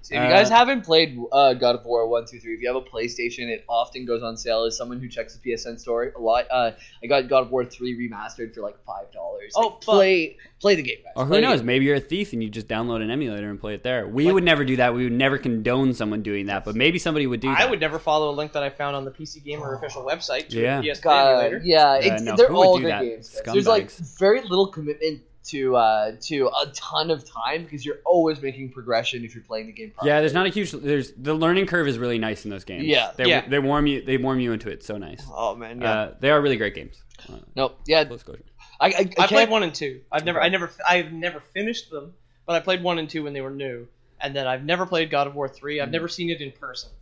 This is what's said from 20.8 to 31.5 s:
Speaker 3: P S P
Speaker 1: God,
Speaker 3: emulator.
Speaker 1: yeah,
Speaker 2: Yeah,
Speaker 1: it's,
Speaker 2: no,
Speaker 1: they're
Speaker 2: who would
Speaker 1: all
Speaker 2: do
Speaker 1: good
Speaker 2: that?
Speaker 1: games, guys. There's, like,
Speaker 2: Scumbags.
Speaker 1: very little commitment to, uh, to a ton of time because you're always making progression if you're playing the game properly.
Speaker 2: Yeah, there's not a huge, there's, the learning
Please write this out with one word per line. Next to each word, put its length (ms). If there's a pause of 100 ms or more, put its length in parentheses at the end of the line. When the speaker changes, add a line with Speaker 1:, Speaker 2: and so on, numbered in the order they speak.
Speaker 3:
P 80
S 100
P 40
Speaker 1:
God, 240 (160)
Speaker 3:
emulator. 200
Speaker 1:
yeah, 360
Speaker 2:
Yeah, 160
Speaker 1:
it's, 80
Speaker 2:
no, 120
Speaker 1:
they're 120
Speaker 2:
who 80
would 100
Speaker 1:
all 120
Speaker 2:
do 80
Speaker 1:
good 60
Speaker 2:
that? 120
Speaker 1:
games, 420
guys. 80
There's, 140
like, 220
Speaker 2:
Scumbags. 280
Speaker 1:
very 240
little 240
commitment 560 (220)
to, 320
uh, 360 (100)
to 280
a 220
ton 380
of 180
time 360
because 200
you're 220
always 380
making 280
progression 540
if 80
you're 100
playing 220
the 80
game 160
properly. 220
Speaker 2:
Yeah, 80
there's 160
not 100
a 40
huge, 220
there's, 420
the 200
learning 320